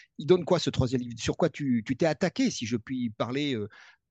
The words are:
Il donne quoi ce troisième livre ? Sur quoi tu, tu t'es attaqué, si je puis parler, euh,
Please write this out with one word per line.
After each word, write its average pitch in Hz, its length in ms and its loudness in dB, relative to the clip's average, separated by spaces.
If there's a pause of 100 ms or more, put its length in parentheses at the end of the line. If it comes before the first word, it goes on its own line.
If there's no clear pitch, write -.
(180)
Il 151 100 -8
donne 175 180 4
quoi 175 140 4
ce - 100 0
troisième 127 320 0
livre ? 117 180 -10
Sur - 160 -2
quoi 165 140 2
tu, 127 360 0
tu 131 120 -2
t'es - 80 2
attaqué, 180 460 2
si - 140 -8
je 113 120 -2
puis 123 320 -4
parler, 131 440 -2
euh, 104 140 -4 (440)